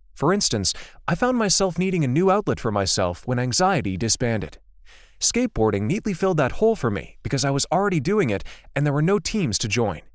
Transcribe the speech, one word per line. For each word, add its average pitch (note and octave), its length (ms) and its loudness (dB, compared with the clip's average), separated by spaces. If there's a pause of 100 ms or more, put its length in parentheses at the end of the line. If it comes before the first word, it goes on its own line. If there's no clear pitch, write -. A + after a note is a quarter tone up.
(140)
For D#3+ 200 0
instance, A#2 400 0 (340)
I E3 80 0
found B3 220 0
myself F#3+ 420 0
needing F#3 240 0
a C#3 40 2
new D#3+ 220 2
outlet F#3 300 2
for A2+ 120 -2
myself F#2+ 540 0
when B2 140 -2
anxiety B2 580 0
disbanded. A2 600 -2 (640)
Skateboarding A2 640 0
neatly G3 300 -2
filled F#3 240 0
that C3 160 2
hole A3 220 2
for B2 160 -2
me F2+ 320 -8
because C#3 220 -2
I C#3+ 40 0
was C#3 220 0
already F#3+ 280 0
doing E3+ 300 2
it G2 140 -2 (320)
and D3 100 0
there D3 80 2
were D3 80 0
no G3 180 2
teams E3 400 -2
to A#2 80 -2
join. G2 340 -2 (140)